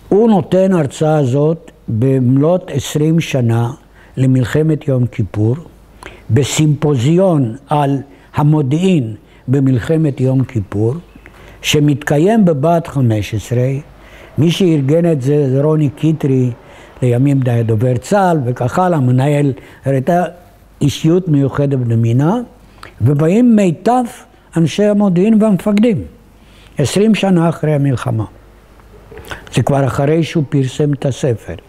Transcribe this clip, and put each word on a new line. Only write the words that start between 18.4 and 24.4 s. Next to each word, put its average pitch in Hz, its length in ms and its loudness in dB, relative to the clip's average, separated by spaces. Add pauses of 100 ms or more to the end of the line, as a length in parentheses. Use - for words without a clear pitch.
וכך 123 340 -4
הלאה, 180 220 0
מנהל, 135 520 0 (320)
הרי 139 100 0
הייתה 170 300 0 (560)
אישיות 165 480 0
מיוחדת 139 500 0
במינה, 120 580 0 (640)
ובאים 165 560 4
מיטב 214 480 2 (520)